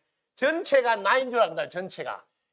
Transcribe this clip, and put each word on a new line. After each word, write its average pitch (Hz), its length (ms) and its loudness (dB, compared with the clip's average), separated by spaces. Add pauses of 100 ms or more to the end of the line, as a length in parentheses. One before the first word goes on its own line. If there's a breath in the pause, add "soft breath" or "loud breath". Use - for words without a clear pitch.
(340)
전체가 262 640 2
나인 233 340 0
줄 233 100 0
안다, 160 280 0
전체가. 156 560 -10 (280)